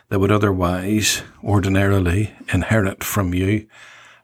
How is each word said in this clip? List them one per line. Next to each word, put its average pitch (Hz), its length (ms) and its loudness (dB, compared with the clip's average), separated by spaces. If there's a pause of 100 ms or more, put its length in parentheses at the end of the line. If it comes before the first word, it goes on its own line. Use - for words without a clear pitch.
that 104 100 -2
would 101 140 2
otherwise, 98 880 0 (240)
ordinarily, 98 880 0 (220)
inherit 95 500 0
from 90 300 -2
you, 101 320 0 (580)